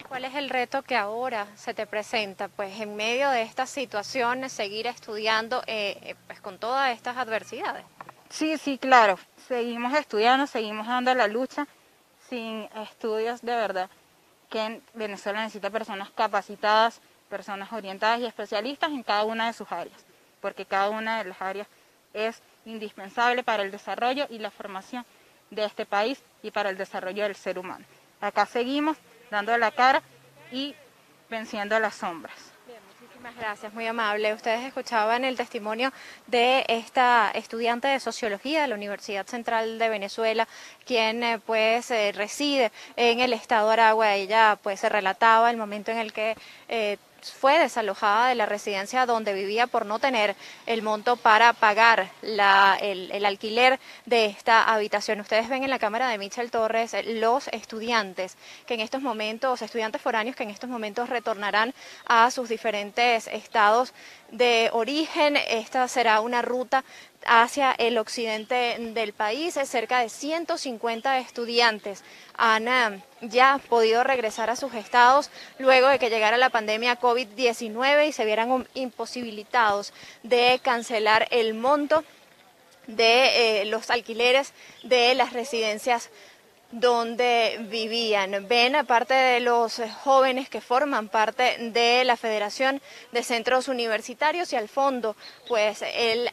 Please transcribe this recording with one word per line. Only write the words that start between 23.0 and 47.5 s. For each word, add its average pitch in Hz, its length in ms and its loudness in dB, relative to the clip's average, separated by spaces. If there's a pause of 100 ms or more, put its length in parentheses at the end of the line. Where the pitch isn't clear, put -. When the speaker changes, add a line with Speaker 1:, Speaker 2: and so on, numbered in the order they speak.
Speaker 2:
para 214 220 -2
el 196 80 -8
desarrollo 240 580 -4
y 226 80 -14
la 208 140 -10
formación 202 520 -12 (460)
de 214 140 -4
este 208 220 -6
país 220 340 -2 (220)
y 214 100 -12
para 208 180 -2
el 190 60 -8
desarrollo 190 480 -6
del 202 100 -4
ser 185 240 -8
humano. 185 260 -12 (360)
Acá 202 260 0
seguimos 285 500 -2 (340)
dando 208 280 0
la 220 120 2
cara 269 320 4 (480)
y 269 240 -10 (540)
venciendo 220 500 -4
las 214 180 0
sombras. 165 380 -10 (320)
Speaker 1:
Bien, 240 120 -20 (200)
muchísimas 240 380 -20
gracias, 214 380 -10
muy 226 120 -8
amable. 214 460 0
Ustedes 226 320 -4
escuchaban 240 580 -2
el 262 140 -2
testimonio 233 560 -4 (340)
de 247 400 4
esta 233 680 2
estudiante 233 540 -4
de 269 120 0
Sociología 240 640 -4
de 277 60 -2
la 220 60 -4
Universidad 202 520 -8
Central 226 520 -4
de 226 120 0
Venezuela, 220 580 -2 (380)
quien, 220 360 0
eh, 233 220 -2
pues, 226 460 0
eh, 208 220 0
reside 240 600 -2 (240)
en 233 240 2
el 254 140 2
estado 220 360 0
Aragua. 220 440 4
Ella, 208 480 4
pues, 196 180 -4
se 226 80 0
relataba 226 600 4
el 233 80 -4
momento 208 320 -6
en 226 80 -4
el 220 160 -6
que, 220 200 -4 (340)
eh, 208 280 -2 (240)
fue 277 380 2